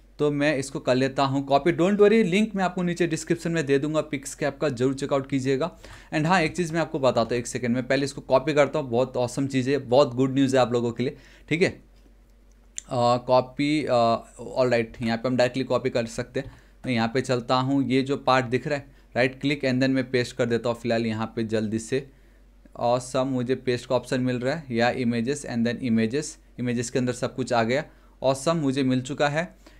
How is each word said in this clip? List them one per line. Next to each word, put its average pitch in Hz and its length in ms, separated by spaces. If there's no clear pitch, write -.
तो 147 120
मैं 147 260
इसको 139 220
कर 127 160
लेता 135 280
हूँ 135 220
कॉपी, 139 260
don't 180 260
worry, 208 260
लिंक 196 320
मैं 196 80
आपको 180 200
नीचे 175 240
डिस्क्रिप्शन 165 440
में 165 140
दे 139 140
दूँगा, 151 300
Pixcap 147 420
का 156 80
जरूर 127 240
चेकआउट 139 360
कीजिएगा। 135 420
And 156 120
हाँ, 180 160
एक 156 140
चीज़ 165 180
मैं 170 80
आपको 156 180
बताता 120 360
हूँ, 123 40
एक 123 80
सेकेंड, 120 280
मैं 127 120
पहले 139 180
इसको 135 160
कॉपी 139 320
करता 143 260
हूँ, 135 100
बहुत 123 280
ऑसम 127 300
चीज़ 135 220
है, 143 80
बहुत 123 380
गुड 135 180
न्यूज़ 131 220
है 127 60
आप 120 120
लोगों 120 180
के 120 120
लिए, 135 120
ठीक 160 120
है। 160 80
अ, - 1500
कॉपी, 127 580
अ, 127 80
ऑलराइट, 120 600
यहाँ 117 160
पे 127 120
हम 127 80
डायरेक्टली 127 260
कॉपी 127 260
कर 120 160
सकते 123 340
हैं। - 120
मैं 131 80
यहाँ 113 200
पे 131 80
चलता 127 340
हूँ, 135 280
ये 127 180
जो 135 160
पार्ट 131 280
दिख 123 220
रहा 147 120
है, - 60
राइट 131 260
क्लिक 143 200
and 131 140
then 131 140
मैं 131 220
पेस्ट 123 240
कर 123 100
देता 117 240
हूँ 117 80
फिलहाल 113 280
यहाँ 110 300
पे 117 80
जल्दी 110 360
से। 131 280
awesome, 127 500
मुझे 127 300
पेस्ट 123 340
का 131 60
ऑप्शन 123 260
मिल 127 180
रहा 131 160
है 135 200
या 117 200
images 117 500
and 117 220
then 120 100
images, 113 420
images 123 280
के 139 100
अंदर 123 140
सब 120 220
कुछ 127 180
आ 117 100
गया। 127 200
Awesome, 135 340
मुझे 139 280
मिल 131 180
चुका 147 260
है। 156 200